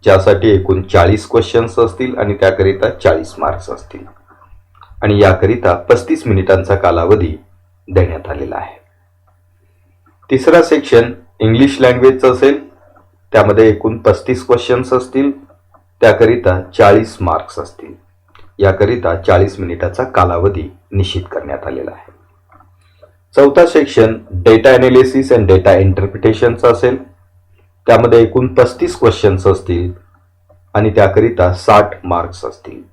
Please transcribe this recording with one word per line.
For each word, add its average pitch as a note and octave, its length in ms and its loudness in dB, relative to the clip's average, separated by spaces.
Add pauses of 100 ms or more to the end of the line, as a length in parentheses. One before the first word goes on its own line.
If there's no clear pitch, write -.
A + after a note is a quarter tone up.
ज्यासाठी G2 460 2
एकूण F#2 320 0
चाळीस F#2 480 0
क्वेश्चन्स A2+ 480 -2
असतील B2 400 -4
आणि G#2 160 -4
त्याकरिता F#2+ 560 -2
चाळीस - 480 -4
मार्क्स - 320 -8
असतील - 340 -16 (960)
आणि G2+ 200 0
याकरिता G2 520 0
पस्तीस - 520 -2
मिनिटांचा F#2+ 480 0
कालावधी F2 600 -2 (560)
देण्यात F2+ 360 -2
आलेला C#2 280 -10
आहे. - 200 -14 (1500)
तिसरा D#3+ 320 2
सेक्शन B2+ 500 2 (280)
इंग्लिश B2+ 400 0
लँग्वेजचा B2+ 480 2
असेल, C3+ 400 0 (640)
त्यामध्ये G#2+ 360 4
एकूण A2 300 -2
पस्तीस B2 480 -2
क्वेश्चन्स B2+ 460 -2
असतील, C3+ 520 -4 (560)
त्याकरिता A2 640 2
चाळीस - 580 0
मार्क्स E2 380 -6
असतील. - 360 -18 (640)
याकरिता G2 580 -2
चाळीस G2 440 -2
मिनिटाचा F2 440 -8
कालावधी F2+ 680 -4 (220)
निश्चित F#2+ 380 -6
करण्यात - 360 -12
आलेला C2 240 -12
आहे. - 220 -20 (1200)
चौथा C#3 300 4
सेक्शन B2 480 2 (320)
data A2+ 320 6
analysis C3 580 2
and G#2 120 0
data F#2 320 4
interpretation-चा G#2+ 880 0
असेल, B2+ 480 -2 (680)
त्यामध्ये A#2 360 4
एकूण B2 320 -2
पस्तीस C3 440 -2
क्वेश्चन्स G2 480 0
असतील F2+ 460 -4 (840)
आणि G#2+ 160 0
त्याकरिता G2+ 640 0
साठ G#2 380 2 (140)
मार्क्स F2 400 -6
असतील. - 380 -16 (100)